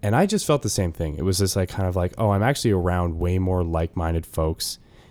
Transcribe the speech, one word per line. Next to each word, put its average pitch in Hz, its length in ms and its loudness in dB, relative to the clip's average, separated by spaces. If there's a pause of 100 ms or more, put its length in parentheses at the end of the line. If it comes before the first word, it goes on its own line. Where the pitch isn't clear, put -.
and 101 120 2
I 170 100 4
just 202 200 0
felt 147 180 2
the 107 60 0
same 90 220 0
thing. 78 260 -4
It 73 60 -4
was 92 140 2
just, 95 180 0
like, 92 140 0
kind 95 180 -2
of 90 80 -2
like, 90 220 0
"Oh, 110 140 2
I'm 101 120 2
actually 120 280 2
around 87 480 0
way 90 200 0
more 92 240 0
like-minded 82 600 -2
folks." - 540 -4 (320)